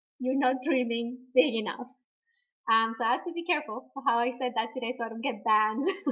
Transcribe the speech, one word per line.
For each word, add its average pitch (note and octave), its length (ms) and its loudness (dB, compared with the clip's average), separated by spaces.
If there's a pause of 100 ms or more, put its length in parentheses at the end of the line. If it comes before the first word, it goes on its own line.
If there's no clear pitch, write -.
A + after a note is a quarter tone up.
(200)
you're C4 180 0
not C4 240 2
dreaming B3 580 -2 (140)
big B3+ 220 4
enough. G#3+ 320 -4 (840)
Um, A3+ 280 4
so A#3 80 0
I A#3 80 4
have C#4 100 0
to F4 100 -4
be E4+ 120 -6
careful D4 480 -4
for C4+ 120 -10
how A#3 140 4
I A#3+ 120 2
said B3+ 260 -4
that A3+ 160 -4
today A#3+ 240 -4
so A#3+ 80 -2
I A3 40 -8
don't A3+ 120 -8
get A3+ 240 -6
banned G#3+ 400 2 (260)